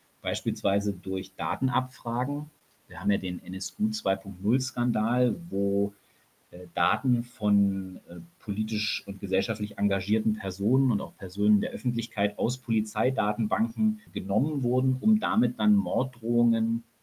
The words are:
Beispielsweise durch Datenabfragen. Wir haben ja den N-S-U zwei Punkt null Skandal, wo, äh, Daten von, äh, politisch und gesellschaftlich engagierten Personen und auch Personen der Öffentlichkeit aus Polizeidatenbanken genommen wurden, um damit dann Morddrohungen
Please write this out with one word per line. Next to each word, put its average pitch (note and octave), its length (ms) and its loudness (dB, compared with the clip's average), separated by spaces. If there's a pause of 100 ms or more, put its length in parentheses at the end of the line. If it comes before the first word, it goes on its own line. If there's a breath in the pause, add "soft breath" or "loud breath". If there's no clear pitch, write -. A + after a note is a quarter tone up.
(220 soft breath)
Beispielsweise G2 720 0
durch F#2+ 400 -6
Datenabfragen. B2+ 1160 -2 (380)
Wir E2+ 120 -12
haben G2+ 100 0
ja F#2+ 80 4
den F2+ 260 -6
N-S-U F#2+ 460 -4
zwei G2 260 0
Punkt F2+ 260 -10
null A#2+ 180 2
Skandal, A#2+ 760 0 (160)
wo, G2 420 0 (600 soft breath)
äh, F2+ 220 -12
Daten A2+ 500 2
von, G2 720 2 (120)
äh, F2 120 -10 (180)
politisch G#2+ 720 -4
und F#2+ 120 -10
gesellschaftlich G2+ 560 -2
engagierten G#2 580 2
Personen A2+ 580 2
und G2+ 80 0
auch E2+ 160 -10
Personen G2+ 440 2
der - 120 -2
Öffentlichkeit G#2+ 680 -2
aus A#2+ 200 0
Polizeidatenbanken G#2+ 1400 0 (120)
genommen B2 500 0
wurden, C3 380 2
um A2 180 4
damit G#2+ 400 0
dann G#2 160 4
Morddrohungen A2+ 1080 0 (180)